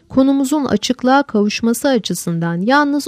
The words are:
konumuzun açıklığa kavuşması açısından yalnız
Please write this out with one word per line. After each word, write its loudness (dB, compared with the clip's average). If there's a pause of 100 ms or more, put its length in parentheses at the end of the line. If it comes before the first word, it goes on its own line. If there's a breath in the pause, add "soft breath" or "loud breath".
konumuzun 2
açıklığa 0
kavuşması -2
açısından -2
yalnız 0